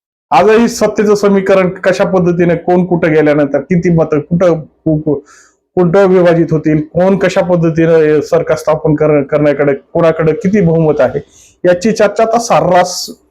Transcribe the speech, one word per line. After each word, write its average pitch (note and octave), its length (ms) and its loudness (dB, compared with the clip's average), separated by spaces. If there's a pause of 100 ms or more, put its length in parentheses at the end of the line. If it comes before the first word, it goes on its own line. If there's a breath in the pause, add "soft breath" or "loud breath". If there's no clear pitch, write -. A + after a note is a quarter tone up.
(320)
आजही G#3+ 360 2
सत्तेचं G#3 480 0
समीकरण F#3+ 540 0
कशा F#3 340 -2
पद्धतीने, F3 520 0
कोण F3+ 300 0
कुठं E3+ 280 -2
गेल्यानंतर D3 460 0
किती F3 300 -2
मतं D#3 300 0
कुठं E3+ 400 -2
कु-, D#3 400 -4
कु-, D3+ 200 -4 (560 soft breath)
कुठं F#3 320 2
विभाजित F3 440 2
होतील, D#3 300 0
कोण F#3 360 -2
कशा F#3 240 -2
पद्धतीनं E3 800 2
सरकार D#3 360 -2
स्थापन D#3 380 -2
कर-, D3+ 280 0
करण्याकडे, D3 500 0
कोणाकडे D#3+ 600 -2
किती G3 280 0
बहुमत D#3+ 380 2
आहे, B2+ 200 -2 (460 soft breath)
याची F3+ 260 0
चर्चा G#3+ 320 0
आता A3+ 160 0
सर्रास F3+ 720 -2 (220)